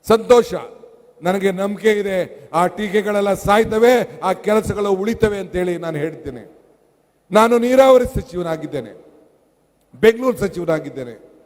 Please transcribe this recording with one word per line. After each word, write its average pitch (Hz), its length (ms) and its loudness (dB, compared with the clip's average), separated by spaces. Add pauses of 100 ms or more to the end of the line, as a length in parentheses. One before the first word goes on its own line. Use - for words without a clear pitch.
ಸಂತೋಷ. 220 460 4 (720)
ನನಗೆ 190 240 0 (100)
ನಂಬಿಕೆ 202 320 -2 (100)
ಇದೆ, 196 160 -4 (420)
ಆ - 20 2 (140)
ಟೀಕೆಗಳೆಲ್ಲ 202 560 -2 (140)
ಸಾಯ್ತವೆ, 220 480 4 (340)
ಆ 190 40 0 (160)
ಕೆಲಸಗಳು 208 420 -2 (120)
ಉಳಿತವೆ 214 420 -2
ಅಂತೇಳಿ 180 300 -4 (120)
ನಾನು 160 180 -6
ಹೇಳ್ತೇನೆ. 139 400 -10 (880)
ನಾನು 226 220 4 (120)
ನೀರಾವರಿ 254 420 6 (100)
ಸಚಿವನಾಗಿದ್ದೇನೆ, 156 760 -8 (1120)
ಬೆಂಗಳೂರು 226 400 2
ಸಚಿವನಾಗಿದ್ದೇನೆ 151 720 -6 (300)